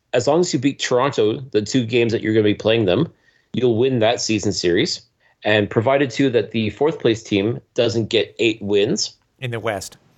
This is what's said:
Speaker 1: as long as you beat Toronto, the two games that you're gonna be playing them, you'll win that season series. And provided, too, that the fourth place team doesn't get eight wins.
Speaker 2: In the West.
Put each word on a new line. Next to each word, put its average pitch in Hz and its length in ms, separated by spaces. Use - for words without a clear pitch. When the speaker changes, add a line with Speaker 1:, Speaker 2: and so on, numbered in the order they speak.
Speaker 1:
as 117 120
long 151 140
as 175 120
you 160 60
beat 131 200
Toronto, 123 640
the 107 100
two 117 240
games 117 260
that 120 80
you're 110 140
gonna 110 100
be 104 100
playing 110 300
them, 104 260
you'll 120 240
win 127 220
that 113 200
season 104 320
series. 87 480
And 107 280
provided, 135 400
too, 139 180
that 113 220
the 110 180
fourth 151 320
place 113 220
team 107 400
doesn't 113 380
get - 280
eight 110 220
wins. 104 540
Speaker 2:
In 123 140
the 117 80
West. 104 360